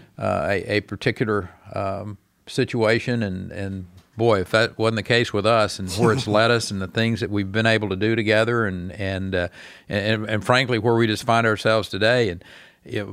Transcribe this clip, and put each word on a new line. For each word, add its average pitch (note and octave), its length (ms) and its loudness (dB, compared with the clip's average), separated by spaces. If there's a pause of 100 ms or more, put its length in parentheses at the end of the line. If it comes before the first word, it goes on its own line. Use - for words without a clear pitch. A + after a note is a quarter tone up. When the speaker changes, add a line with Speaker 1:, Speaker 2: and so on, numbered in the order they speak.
(200)
Speaker 1:
uh, F#2+ 300 -2
a, G2+ 280 -2
a G#2 40 2
particular, G#2 720 -4 (220)
um, G2 460 -6 (280)
situation. A#2 760 0
And, F#2 300 -6
and F#2+ 340 -8 (300)
boy, A2 240 4
if F2+ 100 -4
that A2 260 2
wasn't A2+ 200 0
the G2+ 80 -4
case A#2+ 280 2
with G2+ 140 0
us A2 320 2
and F#2 140 -8
where A2+ 200 4
it's - 140 -2
Speaker 2:
<laughs> - 0 -
Speaker 1:
led G#2+ 240 4
us A#2 220 0
and F#2+ 100 -4
the F#2 60 -8
things A2+ 320 -2
that G2 100 -4
we've G2+ 220 -4
been A2+ 140 2
able G#2+ 240 2
to F#2+ 60 -2
do A2 200 0
together A2 500 2
and, F#2 260 -6
and, F#2+ 420 -4
uh, F2+ 140 0 (400)
and, G#2+ 400 -2
and G#2+ 160 -2
frankly, B2 340 2
where A#2 160 2
we A#2 120 4
just G#2+ 160 -2
find A#2 240 2
ourselves A2 420 2
today. A2 420 2
And, E2+ 120 -8 (420)
you A2+ 280 -8